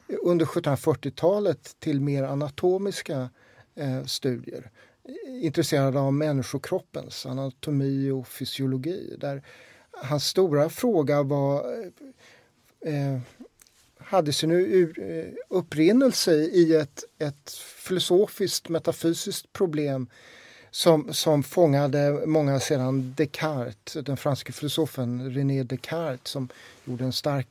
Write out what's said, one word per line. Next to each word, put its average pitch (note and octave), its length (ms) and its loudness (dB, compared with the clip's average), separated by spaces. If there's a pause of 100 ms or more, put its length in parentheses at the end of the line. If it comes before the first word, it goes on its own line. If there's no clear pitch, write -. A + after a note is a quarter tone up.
(240)
under F3 220 4
sjuttonhundrafyrtiotalet D#3+ 1300 0
till C#3+ 220 -2
mer C#3 220 0
anatomiska, D3 1040 -2 (460)
eh, C3+ 300 -4
studier. - 640 -6 (720)
Intresserad C#3+ 560 0
av C#3 160 2
människokroppens D3 1120 -4
anatomi C3+ 840 -2
och C3 160 -4
fysiologi. C3+ 920 -6
Där C#3 220 -6 (500)
hans C#3 360 -4
stora D#3+ 420 2
fråga D3+ 540 2
var, C#3 400 0 (1200)
eh, C#3 340 -2 (800)
hade D#3 360 0
sin D#3+ 180 0
u-, F3+ 140 4 (300)
u-, G#3+ 60 -12 (240)
eh, - 80 -14 (240)
upprinnelse F#3 760 4
i E3 420 6
ett, D3+ 280 0 (160)
ett C#3+ 320 -6 (260)
filosofiskt, F3+ 920 0
metafysiskt E3 840 -2
problem D3 540 -2 (640)
som, D#3+ 420 4
som D3 300 4
fångade C#3+ 800 4
många D3 340 2
sedan C3 580 0
Descartes, C3+ 760 -4 (120)
den C3+ 120 -2
franske - 340 -2
filosofen C3 840 -4
René C#3 300 0
Descartes, C3 680 -6
som C3 180 -6 (360)
gjorde B2 180 -6
en C3 100 -2
stark C#3 380 -2